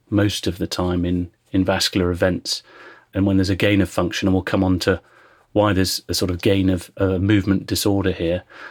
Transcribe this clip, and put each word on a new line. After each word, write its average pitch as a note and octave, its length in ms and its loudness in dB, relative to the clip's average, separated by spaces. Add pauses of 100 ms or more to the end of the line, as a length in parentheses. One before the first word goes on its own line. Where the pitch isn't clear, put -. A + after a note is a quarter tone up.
most G#2 380 0
of F2 100 -4
the F#2 100 -4
time F2+ 380 -2
in, F2+ 240 -2 (220)
in F#2+ 120 0
vascular F#2 460 0
events, F2+ 540 -2 (500)
and G2 140 0
when F#2+ 100 2
there's F#2+ 140 2
a F#2+ 40 0
gain G#2 260 2
of F#2 80 0
function, - 380 -2
and F#2+ 60 2
we'll F#2 100 2
come G2 200 0
on F#2 160 0
to F#2 200 0 (540)
why G#2 200 4
there's F#2 360 0
a - 40 -4
sort F#2+ 160 -2
of F2+ 120 -4
gain G2 280 2
of, F#2 280 -4
uh, F#2+ 200 0
movement F#2+ 480 2
disorder G2 460 0
here. F2+ 320 -2 (280)